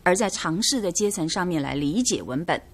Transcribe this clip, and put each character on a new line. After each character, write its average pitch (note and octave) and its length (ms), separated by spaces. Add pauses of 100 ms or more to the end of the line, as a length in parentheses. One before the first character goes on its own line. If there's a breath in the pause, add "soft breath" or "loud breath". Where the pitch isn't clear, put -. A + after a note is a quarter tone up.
而 F3+ 120
在 G3+ 140
尝 F3 340
试 C4+ 160
的 G3 140
阶 G3+ 180
层 F3 160
上 F3 200
面 E3 160
来 C3+ 120
理 D3 280
解 B3 200
文 B2+ 220
本。 D#3 160 (140)